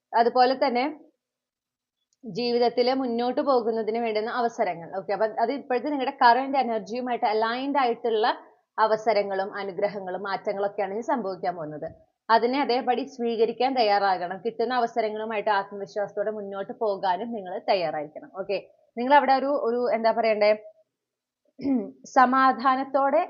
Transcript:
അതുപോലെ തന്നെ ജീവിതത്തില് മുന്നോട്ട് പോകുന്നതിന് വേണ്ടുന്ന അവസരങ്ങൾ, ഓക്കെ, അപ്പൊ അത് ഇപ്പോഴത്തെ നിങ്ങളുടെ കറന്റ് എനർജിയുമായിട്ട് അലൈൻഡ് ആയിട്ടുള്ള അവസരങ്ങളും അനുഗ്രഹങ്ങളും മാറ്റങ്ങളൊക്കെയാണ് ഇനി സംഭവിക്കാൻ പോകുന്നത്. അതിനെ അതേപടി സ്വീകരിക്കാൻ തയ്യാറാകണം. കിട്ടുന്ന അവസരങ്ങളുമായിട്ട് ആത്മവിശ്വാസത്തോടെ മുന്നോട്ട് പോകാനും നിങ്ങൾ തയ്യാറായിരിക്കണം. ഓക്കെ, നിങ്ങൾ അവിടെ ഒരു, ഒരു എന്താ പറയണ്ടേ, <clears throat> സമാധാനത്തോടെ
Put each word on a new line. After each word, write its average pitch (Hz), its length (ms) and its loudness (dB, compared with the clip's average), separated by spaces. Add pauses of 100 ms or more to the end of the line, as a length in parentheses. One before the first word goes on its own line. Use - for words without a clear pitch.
(140)
അതുപോലെ 247 420 4 (100)
തന്നെ 247 200 0 (1400)
ജീവിതത്തില് 240 760 2
മുന്നോട്ട് 247 400 -2
പോകുന്നതിന് 226 640 0
വേണ്ടുന്ന 214 360 -2
അവസരങ്ങൾ, 190 480 -2 (100)
ഓക്കെ, 196 160 -4
അപ്പൊ 214 120 0 (160)
അത് 247 180 0
ഇപ്പോഴത്തെ 254 320 -2
നിങ്ങളുടെ 269 280 -4
കറന്റ് 262 420 6
എനർജിയുമായിട്ട് 233 720 -4
അലൈൻഡ് 254 480 0
ആയിട്ടുള്ള 233 440 0 (500)
അവസരങ്ങളും 208 760 0
അനുഗ്രഹങ്ങളും 196 720 -6
മാറ്റങ്ങളൊക്കെയാണ് 196 680 -4
ഇനി 233 180 -6
സംഭവിക്കാൻ 190 440 -4
പോകുന്നത്. 151 300 -10 (440)
അതിനെ 226 320 4
അതേപടി 240 420 0 (120)
സ്വീകരിക്കാൻ 233 600 0
തയ്യാറാകണം. 196 680 2
കിട്ടുന്ന 233 340 -4
അവസരങ്ങളുമായിട്ട് 220 800 -2
ആത്മവിശ്വാസത്തോടെ 202 800 -4
മുന്നോട്ട് 196 440 -10
പോകാനും 196 540 -2
നിങ്ങൾ 185 180 -8 (160)
തയ്യാറായിരിക്കണം. 156 720 -2
ഓക്കെ, 196 180 -4 (400)
നിങ്ങൾ 254 220 0
അവിടെ 262 140 4
ഒരു, 269 180 0 (160)
ഒരു 240 120 -2 (180)
എന്താ 226 140 2
പറയണ്ടേ, 220 400 4 (1080)
<clears throat> 269 360 -2 (220)
സമാധാനത്തോടെ 269 1120 2